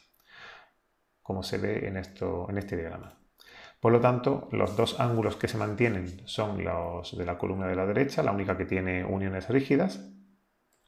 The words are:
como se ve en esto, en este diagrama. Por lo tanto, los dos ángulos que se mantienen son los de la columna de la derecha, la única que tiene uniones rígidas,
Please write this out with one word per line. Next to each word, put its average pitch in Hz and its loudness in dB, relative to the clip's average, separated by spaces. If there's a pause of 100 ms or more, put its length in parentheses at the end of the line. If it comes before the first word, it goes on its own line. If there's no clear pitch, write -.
(1200)
como 98 -4
se 101 -4
ve 104 -2
en 95 -4
esto, 92 -6
en 98 -2
este 98 -4
diagrama. 85 -8 (580)
Por 117 4
lo 117 8
tanto, 123 4
los 101 0
dos 113 2
ángulos 113 2
que - -2
se 113 -4
mantienen 104 0
son 104 -2
los 87 -4
de 90 -4
la 87 -2
columna 95 -2
de 92 0
la 92 2
derecha, 110 2
la 117 2
única 98 0
que 92 -2
tiene 92 0
uniones 95 -2
rígidas, 139 2 (760)